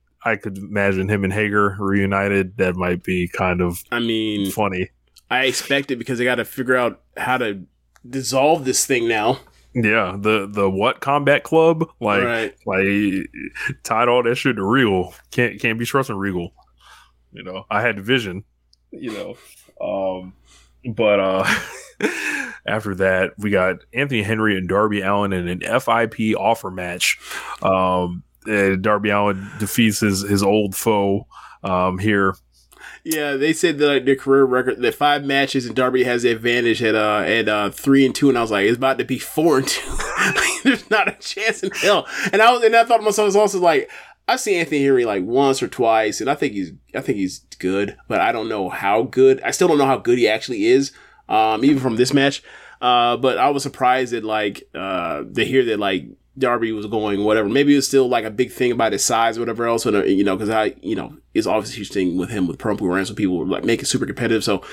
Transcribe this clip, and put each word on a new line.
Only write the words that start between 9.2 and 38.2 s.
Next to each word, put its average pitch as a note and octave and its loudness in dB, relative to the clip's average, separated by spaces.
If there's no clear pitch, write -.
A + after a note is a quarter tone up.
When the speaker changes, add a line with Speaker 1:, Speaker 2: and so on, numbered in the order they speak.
Speaker 1:
Yeah, G#2+ 2
the, G#2 2
the G2+ 0
what G2 0
Combat C#3+ 2
Club, D#3+ 2
like, G2+ 2
Speaker 2:
Right. A2+ -4
Speaker 1:
like, G2 0
tied A#2 0
all B2 4
that A#2+ 2
shit B2 0
to G2+ -4
Regal. G2+ 2
Can't, G#2 -2
can't A2+ -2
be A#2+ -4
trusting B2+ -2
Regal. F#2+ -4
You - -20
know, F#2 -12
I G#2+ 0
had A2+ -2
the G2 -12
vision. G#2 -2
You A#2+ -12
know, F#2+ -10
um, F#2+ -6
but, G#2+ 2
uh, F#2+ 0
<laughs> - -6
after G#2 -4
that, F#2 2
we G#2 -4
got F#2 2
Anthony C3 -2
Henry G#2+ 0
and F#2 -4
Darby G#2 2
Allin G2+ 0
in F2+ -2
an F2+ -6
F A#2+ -2
I A2+ 2
P A2 -2
offer G#2 -2
match. F2+ -4
Um, F#2 0
uh, G2+ 2
Darby G#2 0
Allin G2+ 0
defeats G#2+ 0
his, G2 0
his G2+ 0
old G2+ 2
foe, G2+ 0
um, F#2 0
here. G2 2
Speaker 2:
Yeah, D3+ -2
they D3 0
said D#3+ 0
that, D3 4
like, C3+ 2
their C3+ 4
career C3+ 4
record, B2+ 0
that A#2+ 0
five C#3+ 0
matches C#3 0
and A#2+ -8
Darby B2+ 2
has A#2+ -2
the A#2+ 4
advantage A#2+ 0
at, A2 2
uh, G#2+ 0
at, G#2+ 0
uh, G#2 0
three C#3 4
and B2 0
two, C#3 2